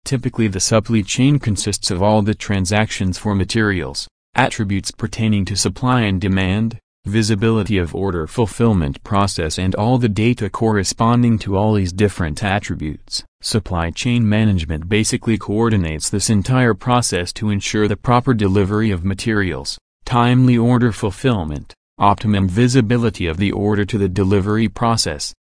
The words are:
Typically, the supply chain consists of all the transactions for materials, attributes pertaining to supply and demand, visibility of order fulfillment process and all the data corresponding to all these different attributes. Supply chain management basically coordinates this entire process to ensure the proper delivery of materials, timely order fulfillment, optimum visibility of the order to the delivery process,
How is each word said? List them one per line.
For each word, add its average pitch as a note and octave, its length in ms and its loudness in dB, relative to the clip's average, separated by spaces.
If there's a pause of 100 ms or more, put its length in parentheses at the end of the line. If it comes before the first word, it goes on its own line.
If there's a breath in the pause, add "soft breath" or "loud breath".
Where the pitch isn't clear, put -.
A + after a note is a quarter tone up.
Typically, B2 440 -2
the F#2+ 120 -4
supply A2+ 400 2
chain C3 380 2
consists G#2 520 -2
of F#2 120 -2
all G#2+ 180 4
the G#2 140 0
transactions G2 800 -2
for G#2 180 -2
materials, F#2+ 720 -2 (280)
attributes G2+ 560 -2
pertaining G#2+ 560 -2
to G2+ 100 -4
supply B2 460 0
and G2 180 0
demand, G2 580 0 (260)
visibility G#2+ 720 0
of E2+ 160 -2
order F2+ 320 -2
fulfillment G2 800 0
process G2 560 -2
and F#2 160 0
all A#2 200 0
the B2 120 2
data G#2+ 420 0
corresponding A2+ 880 2
to G2 180 -2
all G#2+ 180 2
these F#2+ 180 0
different F#2 500 -2
attributes. F#2 800 -6 (180)
Supply F2 520 -2
chain A#2+ 360 0
management F2 600 0
basically G#2+ 500 0
coordinates G2+ 720 -2
this G2+ 200 -2
entire A#2 440 2
process A2 600 -2
to A2 160 -4
ensure G#2 360 0
the G2+ 100 -2
proper B2 380 2
delivery G#2 560 2
of F2+ 140 -2
materials, F#2+ 720 -2 (260)
timely B2 540 4
order A#2+ 320 4
fulfillment, F#2+ 800 -4 (240)
optimum G2+ 520 2
visibility A#2 800 2
of D#2+ 80 -4
the G2 160 0
order G2+ 320 0
to G#2 140 -2
the G2 100 0
delivery G2+ 580 2
process, G#2+ 680 -2 (220)